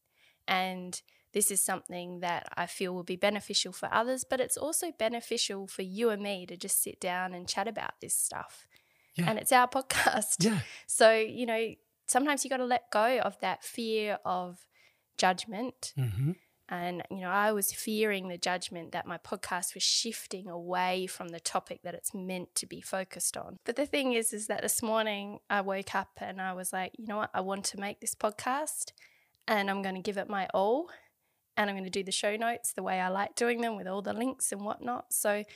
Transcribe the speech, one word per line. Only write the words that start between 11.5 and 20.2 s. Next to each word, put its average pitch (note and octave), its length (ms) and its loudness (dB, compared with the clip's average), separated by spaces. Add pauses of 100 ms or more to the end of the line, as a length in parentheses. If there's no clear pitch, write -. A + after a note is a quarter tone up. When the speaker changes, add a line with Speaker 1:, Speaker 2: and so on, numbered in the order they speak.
Speaker 1:
sometimes C#4 360 4
you C4 60 -4
gotta B3+ 140 0
let A#3+ 260 0
go A#3 300 4
of G3 200 0
that F#3 240 -2
fear A3 600 -2
of F3+ 420 -4 (520)
judgment. F#3+ 800 0
Speaker 2:
Mm-hmm. B2+ 360 2 (340)
Speaker 1:
And, F3 440 -4
you F#3+ 100 -6
know, F3+ 80 -4
I G#3 240 4
was G3+ 200 0
fearing G#3 560 0
the F3+ 100 -6
judgment F3+ 540 -2
that E3+ 140 -4
my E3+ 120 -6
podcast - 560 -4
was F#3+ 80 -4
shifting - 640 0